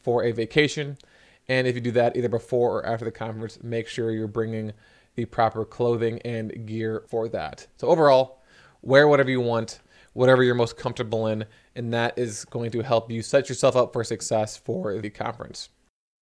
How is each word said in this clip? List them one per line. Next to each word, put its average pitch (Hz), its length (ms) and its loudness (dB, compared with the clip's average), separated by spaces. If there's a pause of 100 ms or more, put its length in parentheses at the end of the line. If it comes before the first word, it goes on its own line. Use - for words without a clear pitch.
for 120 220 0
a 117 80 0
vacation. 139 680 -2 (500)
And 127 200 2
if 123 80 0
you 123 60 -6
do 117 100 -2
that 117 260 2
either 120 100 0
before 113 520 0
or - 60 -6
after 113 200 -4
the 113 60 -4
conference, 110 500 -10
make 113 260 -6
sure 113 240 -4
you're 110 160 -2
bringing 110 460 -6 (420)
the 117 100 -4
proper 113 380 0
clothing 117 600 -2
and 113 420 -8
gear 110 420 -6
for 113 220 -4
that. 87 380 -8 (100)
So 123 100 -4
overall, 139 520 6 (420)
wear 139 260 8
whatever 139 220 4
you 127 100 0
want, 117 400 -2 (340)
whatever 127 300 6
you're 123 100 4
most 120 220 0
comfortable 113 520 -4
in, 110 180 -4 (300)
and 117 180 -6
that 117 240 -2
is 117 260 -6
going 117 280 -8
to 117 100 -2
help 117 280 0
you 117 120 -6
set 135 260 2
yourself 127 280 0
up 123 180 2
for 120 100 -4
success 110 540 -4
for 107 420 -6
the 104 100 -8
conference. - 600 -12 (520)